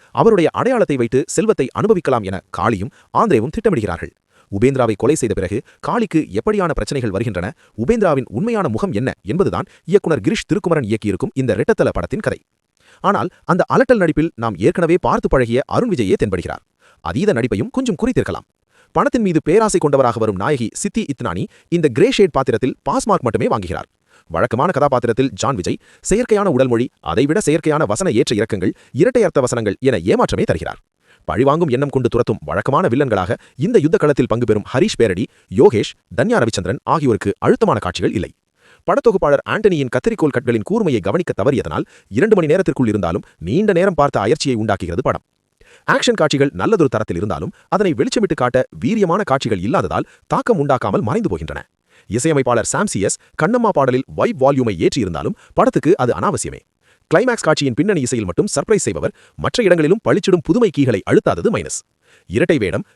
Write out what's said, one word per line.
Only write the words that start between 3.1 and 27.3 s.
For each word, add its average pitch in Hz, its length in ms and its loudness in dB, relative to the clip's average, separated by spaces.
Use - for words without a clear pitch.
ஆந்திரேவும் 151 380 2
திட்டமிடுகிறார்கள். 101 560 -2
உபேந்திராவை 120 440 2
கொலை 135 180 2
செய்த 113 200 -2
பிறகு 95 280 -4
காளிக்கு 175 340 -2
எப்படியான 190 360 -2
பிரச்சனைகள் 120 380 -4
வருகின்றன, 92 360 -4
உபேந்திராவின் 147 500 0
உண்மையான 190 400 -2
முகம் 127 240 -4
என்ன 120 200 -2
என்பதுதான் 101 440 -2
இயக்குனர் 170 360 0
கிரீஷ் - 260 -2
திருக்குமரன் 156 380 0
இயக்கியிருக்கும் 104 500 -2
இந்த 131 200 0
ரெட்டத்தல 151 380 0
படத்தின் 92 340 -6
கதை. - 140 -6
ஆனால் 196 240 0
அந்த 175 200 2
அலட்டல் 233 280 4
நடிப்பில் 160 320 0
நாம் 113 220 -4
ஏற்கனவே 165 440 2
பார்த்து 160 280 0
பழகிய 120 380 2
அருண் 214 260 -2
விஜயே 139 260 0
தென்படுகிறார். 92 440 -4
அதீத 127 320 0
நடிப்பையும் 127 380 -2
கொஞ்சம் 254 260 -2
குறித்திருக்கலாம். - 500 -2
பணத்தின் 233 280 2
மீது 170 200 2
பேராசை 202 380 2
கொண்டவராக 135 380 4
வரும் 107 180 0
நாயகி 117 380 -2
சித்தி - 380 -4
இத்னானி 107 320 -6
இந்த 165 200 2
கிரே 147 220 2
ஷேட் 190 260 2
பாத்திரத்தில் 127 460 0
பாஸ் 240 260 -2
மார்க் 277 160 2
மட்டுமே 113 220 0
வாங்குகிறார். 92 420 -4
வழக்கமான 113 400 0
கதாபாத்திரத்தில் 135 640 2
ஜான் 123 220 -2
விஜய் 98 240 -4
செயற்கையான 208 360 2
உடல் 135 240 4
மொழி, 117 180 2
அதைவிட 143 460 0